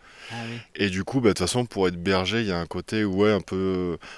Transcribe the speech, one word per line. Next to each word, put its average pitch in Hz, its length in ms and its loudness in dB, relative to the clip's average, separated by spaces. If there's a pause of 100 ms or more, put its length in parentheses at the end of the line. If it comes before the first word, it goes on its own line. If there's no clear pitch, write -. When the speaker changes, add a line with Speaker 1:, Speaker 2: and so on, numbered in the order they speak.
(320)
Speaker 1:
Ah 117 40 -10 (140)
oui. 117 80 -10 (180)
Speaker 2:
Et 101 140 0
du 92 140 -2
coup, 135 160 0
ben, 117 100 6
de 92 40 6
toute - 60 -2
façon, 120 260 0
pour 98 220 0
être 90 140 -2
berger, 95 400 2
il 110 60 -2
y 95 40 0
a 87 60 0
un 85 80 -2
côté, 107 400 -4
ouais, 101 260 4
un 98 100 2
peu, 92 560 -2 (200)